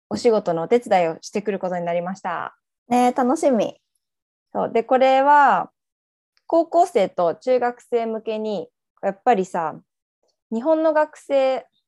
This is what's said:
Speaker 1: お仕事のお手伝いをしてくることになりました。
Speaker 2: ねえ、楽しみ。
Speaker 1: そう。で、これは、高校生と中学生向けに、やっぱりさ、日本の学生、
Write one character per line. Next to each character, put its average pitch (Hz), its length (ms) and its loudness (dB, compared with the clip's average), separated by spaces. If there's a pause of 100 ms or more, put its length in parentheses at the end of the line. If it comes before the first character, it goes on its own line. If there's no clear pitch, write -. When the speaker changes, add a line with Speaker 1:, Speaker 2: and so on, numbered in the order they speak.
Speaker 1:
お - 80 -8
仕 247 140 2
事 202 240 0
の 165 80 -4
お 165 60 -8
手 240 100 2
伝 196 260 2
い 160 40 0
を 160 120 -8
し - 100 -20
て 208 120 -6
く 208 100 -6
る 190 60 -4
こ 185 100 -6
と 180 80 -6
に 175 80 -6
な 170 80 -4
り 175 80 -2
ま 180 160 -10
し - 60 -20
た。 165 340 -8 (320)
Speaker 2:
ね 247 200 2
え、 247 40 -2
楽 254 240 0
し 320 140 2
み。 214 280 -2 (760)
Speaker 1:
そ 196 140 -4
う。 - 40 -10
で、 226 120 0
こ 262 120 0
れ 262 240 4
は、 277 500 4 (760)
高 330 200 0
校 339 200 2
生 202 240 0
と 170 240 -2
中 254 260 0
学 247 220 -4
生 233 240 -4
向 220 160 -8
け 220 160 -8
に、 214 320 -8 (320)
や 196 80 -2
っ 190 120 -10
ぱ 247 120 4
り 185 100 -2
さ、 160 340 -8 (720)
日 226 120 -6
本 320 200 0
の 320 120 2
学 302 240 -2
生、 262 480 -2 (220)